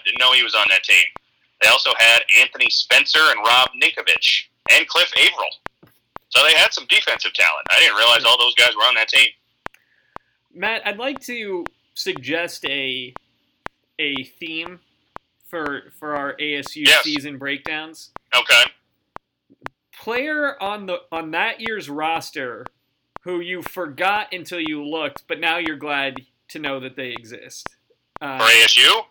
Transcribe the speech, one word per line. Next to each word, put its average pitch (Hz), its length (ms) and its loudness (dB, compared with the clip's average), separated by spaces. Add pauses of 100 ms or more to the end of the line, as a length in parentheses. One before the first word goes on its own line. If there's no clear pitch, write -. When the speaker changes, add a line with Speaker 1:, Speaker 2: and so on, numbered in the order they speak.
Speaker 1:
didn't 117 140 -2
know 127 140 4
he 123 100 4
was 110 100 -2
on 107 160 2
that 95 140 2
team. 95 220 4 (560)
They 107 80 4
also 127 280 2
had 117 240 6 (180)
Anthony - 300 2
Spencer 135 520 2
and 143 180 4
Rob 123 300 4 (120)
Ninkovich - 600 0 (280)
and 156 160 6
Cliff 175 300 0
Averill. 147 720 -2 (400)
So 131 140 4
they 156 100 6
had 185 200 4
some 143 160 -8
defensive 156 440 0
talent. 80 360 0
I 101 100 4
didn't 143 160 4
realize 113 300 4
all 120 120 4
those 123 180 0
guys 120 200 4
were 104 60 -2
on 120 140 2
that 113 120 0
team. 135 220 4 (1200)
Speaker 2:
Matt, 208 320 -4
I'd 208 120 -4
like 262 240 -6
to 208 420 -8 (300)
suggest 165 720 -6
a, 131 480 -4 (840)
a 139 280 -4 (120)
theme 170 440 -12 (640)
for, 147 360 -8 (140)
for 151 160 -8
our 139 260 -6
A 147 180 -4
S - 180 -10
U 151 100 -8
Speaker 1:
Yes. 135 180 6
Speaker 2:
season 147 340 -6
breakdowns. 151 760 -10 (260)
Speaker 1:
Okay. 123 260 4 (1300)
Speaker 2:
Player 277 680 -6
on 202 260 -8
the, 180 100 -6 (120)
on 160 220 -8
that 220 300 -4
year's 214 280 -8
roster 143 760 -8 (560)
who 180 180 -8
you 175 220 -8
forgot 180 720 -4
until 175 260 -10
you 156 240 -6
looked, 147 460 -8
but 156 100 -6
now 165 180 -2
you're 160 200 -6
glad 139 480 -6 (240)
to 165 100 -14
know 139 220 -6
that 127 160 -14
they 131 120 -10
exist. 117 600 -16 (500)
Uh, 139 200 -8
Speaker 1:
For 113 60 2
A 117 180 8
S - 140 4
U? 165 340 4